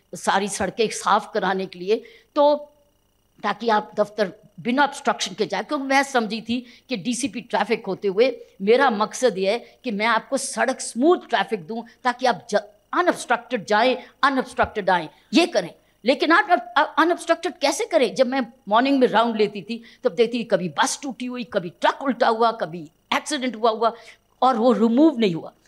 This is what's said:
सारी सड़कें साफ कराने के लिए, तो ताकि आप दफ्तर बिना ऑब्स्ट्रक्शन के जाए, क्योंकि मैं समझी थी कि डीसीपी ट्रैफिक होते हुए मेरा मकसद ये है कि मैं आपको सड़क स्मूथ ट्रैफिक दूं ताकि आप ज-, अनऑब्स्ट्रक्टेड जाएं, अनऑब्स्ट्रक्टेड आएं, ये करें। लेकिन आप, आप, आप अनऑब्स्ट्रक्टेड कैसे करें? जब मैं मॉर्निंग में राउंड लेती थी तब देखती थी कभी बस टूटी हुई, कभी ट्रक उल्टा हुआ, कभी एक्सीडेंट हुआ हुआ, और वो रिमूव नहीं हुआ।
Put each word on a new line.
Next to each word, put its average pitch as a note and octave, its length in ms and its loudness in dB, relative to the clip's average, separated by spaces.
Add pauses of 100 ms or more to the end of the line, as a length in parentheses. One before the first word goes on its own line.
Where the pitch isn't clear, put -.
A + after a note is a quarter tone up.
(140)
सारी G3 340 -2
सड़कें G3+ 400 -2
साफ G#3 460 -2
कराने F#3+ 320 -2
के F3+ 120 -16
लिए, G#3 240 -2 (320)
तो D4 400 2 (680)
ताकि G#3+ 260 -4
आप G#3+ 280 0
दफ्तर G#3 360 -2 (280)
बिना B3+ 240 2
ऑब्स्ट्रक्शन A3+ 500 -4
के G3+ 120 -4
जाए, G3 180 -6
क्योंकि C#4+ 200 -6
मैं C4+ 180 2
समझी A3+ 380 -2
थी A#3+ 240 -6 (240)
कि B3 80 -4
डीसीपी A3+ 440 -6
ट्रैफिक G#3 460 -2
होते G3 220 -4
हुए A#3 380 2 (160)
मेरा B3+ 280 4
मकसद G#3 480 0
ये F#3+ 120 0
है - 340 -6
कि B3+ 60 -4
मैं G#3 160 -2
आपको A3+ 300 0
सड़क B3 440 -2
स्मूथ D4+ 360 2
ट्रैफिक G3 500 -4
दूं A3+ 160 -8 (220)
ताकि B3 220 0
आप G3 240 -2
ज-, G3+ 120 0 (300)
अनऑब्स्ट्रक्टेड B3+ 720 -2
जाएं, A3 300 2 (260)
अनऑब्स्ट्रक्टेड A3+ 680 0
आएं, F3 180 0 (260)
ये E4 120 6
करें। F#3 280 -4 (300)
लेकिन D4 280 2
आप, F4+ 180 2
आप, F4 260 0
आप D4+ 220 2
अनऑब्स्ट्रक्टेड E4 600 0
कैसे - 260 -2
करें? C4 300 0
जब B3 120 2
मैं B3+ 200 -2 (220)
मॉर्निंग C4 300 4
में B3+ 80 4
राउंड A3 300 2
लेती G#3 260 0
थी A#3 200 -10 (220)
तब A3 80 0
देखती A#3 260 0
थी A3 60 -4
कभी F#3 240 -2
बस G#3+ 340 -2
टूटी B3 240 -10
हुई, B3 180 -8
कभी F3+ 260 -6
ट्रक - 320 -2
उल्टा A#3+ 260 0
हुआ, A3+ 240 2
कभी F3 380 -8 (240)
एक्सीडेंट C4 420 -4
हुआ A3 140 2
हुआ, A3 220 0 (500)
और B3+ 140 4
वो A#3 160 4
रिमूव A#3 460 4
नहीं G3 160 2
हुआ। - 180 -10 (160)